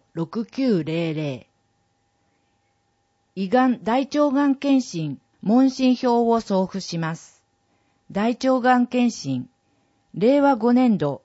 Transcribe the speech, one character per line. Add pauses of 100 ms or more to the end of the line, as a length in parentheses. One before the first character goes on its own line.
(140)
六
九
零
零。 (1900)
胃
が
ん
大
腸
が
ん
検
診、 (200)
問
診
票
を
送
付
し
ま
す。 (680)
大
腸
が
ん
検
診。 (640)
令
和
五
年
度